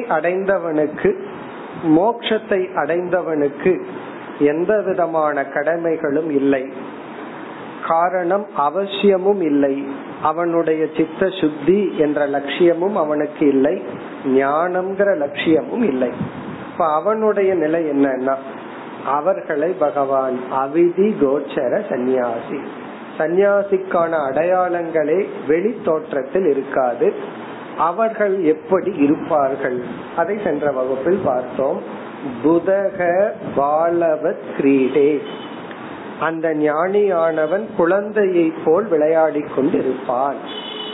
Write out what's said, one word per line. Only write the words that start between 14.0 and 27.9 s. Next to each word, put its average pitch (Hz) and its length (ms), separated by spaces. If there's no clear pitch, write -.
ஞானம்ங்கிற 180 840
லட்சியமும் 160 680
இல்லை. 127 240
இப்ப - 260
அவனுடைய 202 640
நிலை 160 300
என்னன்னா, 135 500
அவர்களை 151 680
பகவான் 135 640
அவிதி 170 580
கோச்சர 143 580
சந்நியாசி, 123 720
சந்நியாசிக்கான 190 1000
அடையாளங்களே 165 960
வெளி 175 360
தோற்றத்தில் 156 680
இருக்காது. 131 600
அவர்கள் 208 640